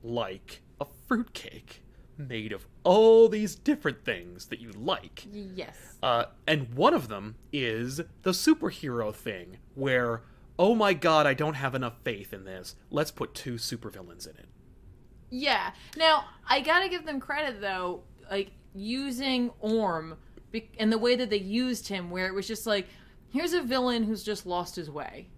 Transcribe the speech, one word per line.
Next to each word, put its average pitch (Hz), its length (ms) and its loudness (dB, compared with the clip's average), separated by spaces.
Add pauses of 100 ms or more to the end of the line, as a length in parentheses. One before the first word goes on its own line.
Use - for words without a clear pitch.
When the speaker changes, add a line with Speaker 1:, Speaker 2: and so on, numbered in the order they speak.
Speaker 1:
like 113 580 -6 (200)
a 143 40 -4 (220)
fruitcake - 760 -6 (360)
made 117 340 -6
of 95 140 -10 (160)
all 226 480 10
these 214 240 -2
different - 500 -2
things 90 420 -6
that 110 140 -10
you 117 120 -16
like. 110 600 -6
Speaker 2:
Yes. 190 440 -12 (260)
Speaker 1:
Uh, 117 220 2 (220)
and 139 280 0
one 190 200 6
of 135 140 -2
them 107 260 -10 (180)
is 123 440 -2 (260)
the 190 100 2
superhero 127 800 0
thing, 95 420 -10 (180)
where, 123 480 0 (360)
"Oh 202 160 6
my 208 200 4
god, 156 320 6
I 139 80 4
don't 151 200 0
have 135 200 -4
enough 127 200 -4 (100)
faith 101 300 -6
in 95 100 -14
this. 95 300 -12 (160)
Let's 151 200 -2
put - 240 -8
two 123 200 -8
supervillains 98 760 -10
in 76 80 -20
it." - 120 -20 (800)
Speaker 2:
Yeah. 254 420 0 (240)
Now, 311 300 4 (220)
I 277 120 4
gotta 339 280 2
give 349 180 -6
them 285 140 -6
credit, 277 400 -4
though, 185 420 -4 (280)
like, 196 220 -4 (220)
using 247 760 -2 (100)
Orm 180 560 0 (360)
be-, 220 260 -8
and 220 140 2
the 226 60 2
way 240 180 4
that 240 140 -2
they 208 80 2
used 226 500 -2
him, 180 220 -6
where 185 160 -2
it 190 80 -4
was 190 120 -4
just 226 200 -8
like, 202 200 0 (440)
"Here's 320 240 -2
a 349 80 2
villain 247 420 0
who's 208 180 -4
just 208 240 -6
lost 175 300 -4
his 156 140 -8
way." 143 480 -12